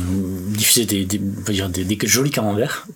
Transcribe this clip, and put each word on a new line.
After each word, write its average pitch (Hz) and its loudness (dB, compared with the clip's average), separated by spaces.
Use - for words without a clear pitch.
diffusé 110 4
des, 98 0
des, 98 -2
on 98 -4
va 107 -2
dire 95 0
des, 90 -2
des 104 0
jolis 127 4
camemberts 107 0